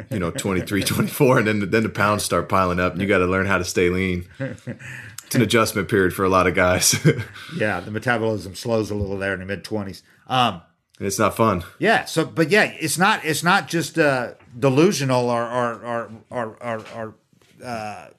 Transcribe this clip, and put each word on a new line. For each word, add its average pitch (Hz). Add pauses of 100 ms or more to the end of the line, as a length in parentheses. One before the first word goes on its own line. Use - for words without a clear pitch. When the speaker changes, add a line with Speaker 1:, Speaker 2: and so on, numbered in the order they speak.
Speaker 1:
you 131
know, 85
twenty-three, 95
<laughs> -
twenty-four, 127
and 107
then, 101
then 110
the 104
pounds 104
start 85
piling 90
up, 90
and 90
you 98
gotta 92
learn 95
how 98
to 87
stay 90
lean. 90 (140)
It's -
an 123
adjustment 107
period 95
for 101
a 92
lot 92
of 87
guys. 90 (380)
<laughs> -
Speaker 2:
Yeah, 104
the 101
metabolism 107
slows 113
a 104
little 101
there 95
in 92
the 92
mid-twenties. 98 (260)
Um, 117 (380)
Speaker 1:
It's 101
not 101
fun. 104 (140)
Speaker 2:
Yeah, 202
so, 156
but 147
yeah, 202 (160)
it's 156
not, 185
it's 156
not 175
just, 160
uh, 131 (260)
delusional 131
or, 117
or, 120 (100)
or, 117 (220)
or, 117
or, 113 (100)
or, 110 (480)
uh, 107 (120)